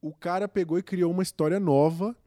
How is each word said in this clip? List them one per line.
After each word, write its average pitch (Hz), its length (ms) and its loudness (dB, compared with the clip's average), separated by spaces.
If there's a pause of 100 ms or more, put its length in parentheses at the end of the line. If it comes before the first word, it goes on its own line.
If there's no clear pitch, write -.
O 151 100 -10
cara 185 360 -4
pegou 175 320 -2
e 190 40 -6
criou 180 280 -2
uma 180 100 -2
história 170 380 -2
nova 165 560 2 (120)